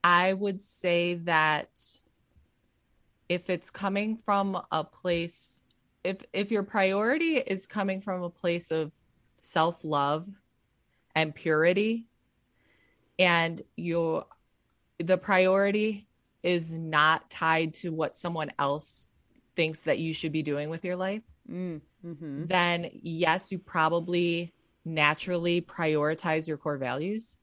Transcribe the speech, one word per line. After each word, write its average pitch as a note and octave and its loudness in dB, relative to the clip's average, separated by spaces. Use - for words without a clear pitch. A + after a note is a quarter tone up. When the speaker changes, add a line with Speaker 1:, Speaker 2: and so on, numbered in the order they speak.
Speaker 1:
I F3 6
would G3 -2
say F3 0
that D#3+ 2
if F3 -2
it's F3+ -2
coming G3+ -2
from G3 0
a D#3 0
place, - -4
if, F#3+ -4
if G#3 -2
your G#3 2
priority A3+ 2
is F#3+ -4
coming G3 -4
from F#3 -4
a F3 -6
place E3+ -2
of D#3+ -2
self-love D#3+ 0
and D#3 0
purity, F3+ 2
and E3+ 4
your, E3 -2
the F3+ 2
priority G3+ 2
is E3 0
not D#3 2
tied D#3+ 0
to F3+ -6
what D#3+ -2
someone E3 -4
else C#3+ -4
thinks D#3+ 0
that C#3+ 2
you D#3+ -2
should D#3 -4
be D#3 -2
doing D3 -4
with E3 -10
your F3+ -4
life, F#3+ -4
Speaker 2:
Mm, F3 -8
mm-hmm. D3+ -10
Speaker 1:
then F3 0
yes, E3 0
you F#3 -6
probably E3+ 0
naturally E3 2
prioritize D#3+ 0
your D#3 -4
core D3 -6
values. D3+ -6